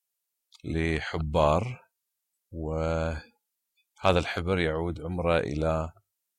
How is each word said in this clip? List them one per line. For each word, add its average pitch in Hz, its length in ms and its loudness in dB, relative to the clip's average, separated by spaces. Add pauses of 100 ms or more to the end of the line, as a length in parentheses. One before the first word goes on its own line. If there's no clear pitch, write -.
(640)
لحبار، 80 1160 0 (720)
وهذا 80 720 -2 (840)
الحبر 90 520 2
يعود 80 420 -2
عمره 85 380 0
إلى 80 540 0 (460)